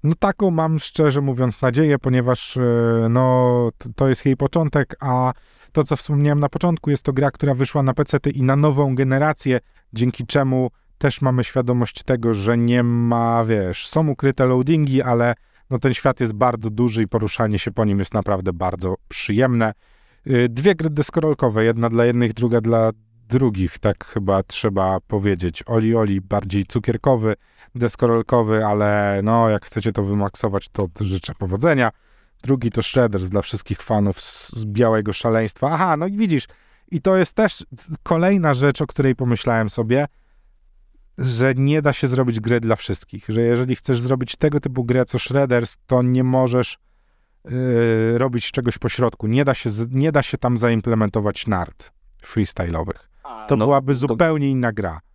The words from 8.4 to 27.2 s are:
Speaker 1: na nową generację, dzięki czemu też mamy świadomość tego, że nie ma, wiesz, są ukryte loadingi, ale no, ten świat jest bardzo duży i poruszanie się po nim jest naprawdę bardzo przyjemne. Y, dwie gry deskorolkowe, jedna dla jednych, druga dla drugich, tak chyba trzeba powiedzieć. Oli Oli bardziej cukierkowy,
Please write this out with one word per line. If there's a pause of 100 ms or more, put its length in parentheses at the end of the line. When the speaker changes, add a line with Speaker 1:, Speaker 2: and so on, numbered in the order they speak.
Speaker 1:
na
nową
generację, (340)
dzięki
czemu (260)
też
mamy
świadomość
tego,
że
nie
ma,
wiesz,
są
ukryte
loadingi,
ale (340)
no,
ten
świat
jest
bardzo
duży
i
poruszanie
się
po
nim
jest
naprawdę
bardzo (140)
przyjemne. (540)
Y,
dwie
gry
deskorolkowe,
jedna
dla
jednych,
druga
dla (360)
drugich,
tak
chyba
trzeba
powiedzieć.
Oli
Oli
bardziej
cukierkowy, (400)